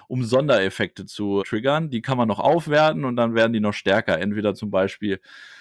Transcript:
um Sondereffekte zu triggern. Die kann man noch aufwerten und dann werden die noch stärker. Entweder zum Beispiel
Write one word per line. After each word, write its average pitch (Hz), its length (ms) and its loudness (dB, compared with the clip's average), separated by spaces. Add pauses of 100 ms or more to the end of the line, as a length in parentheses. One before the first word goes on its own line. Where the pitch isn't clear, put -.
um 127 160 -4
Sondereffekte 110 840 0
zu 101 380 -2
triggern. 143 480 -2
Die 113 100 -4
kann 131 160 -2
man 120 100 2
noch 101 120 -2
aufwerten 156 680 2
und 123 100 -4
dann 117 200 0
werden 113 180 4
die 110 60 0
noch 104 140 0
stärker. 98 460 0
Entweder 104 360 0
zum 104 160 -8
Beispiel 98 500 -2 (400)